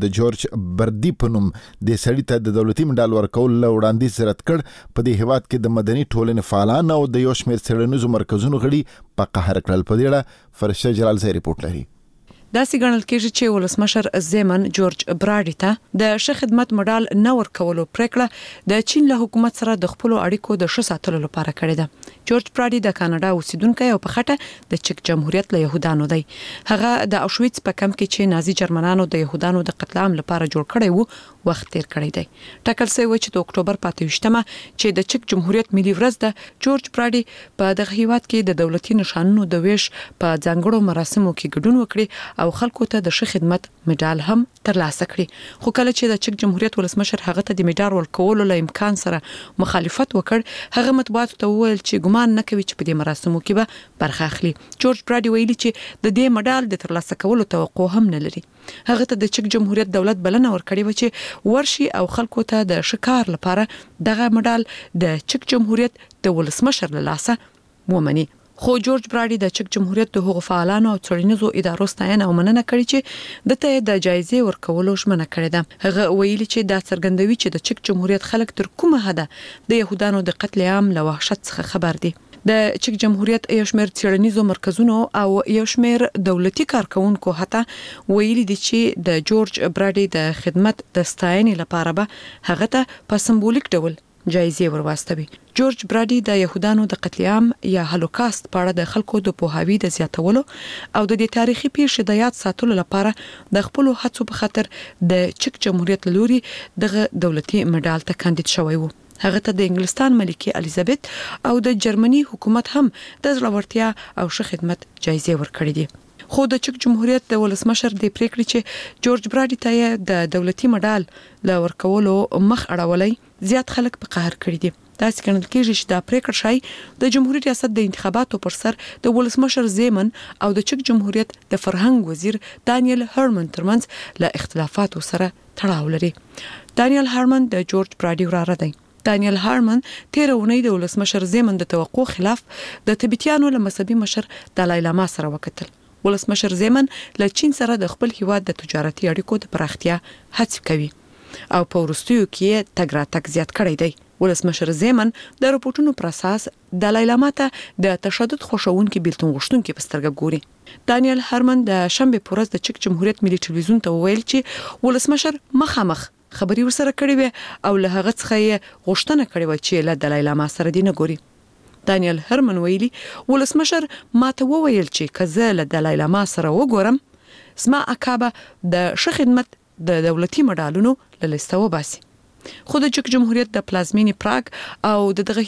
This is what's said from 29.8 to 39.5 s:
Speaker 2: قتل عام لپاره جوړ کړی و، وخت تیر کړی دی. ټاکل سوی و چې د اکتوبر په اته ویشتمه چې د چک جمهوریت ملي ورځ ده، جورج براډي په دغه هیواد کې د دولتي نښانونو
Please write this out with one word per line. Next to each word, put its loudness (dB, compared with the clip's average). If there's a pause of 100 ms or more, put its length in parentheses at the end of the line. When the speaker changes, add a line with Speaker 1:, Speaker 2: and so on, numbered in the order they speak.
Speaker 2:
قتل -2
عام 2
لپاره -2
جوړ 0
کړی 2
و، 2 (440)
وخت -6
تیر -6
کړی -4
دی. -4 (400)
ټاکل 0
سوی 2
و 2
چې -6
د 0
اکتوبر -2
په -4
اته -4
ویشتمه 0
چې -4
د 0
چک -4
جمهوریت 0
ملي 2
ورځ 2
ده، -4 (160)
جورج 0
براډي 0 (380)
په 2
دغه -2
هیواد 2
کې 0
د 0
دولتي 0
نښانونو 2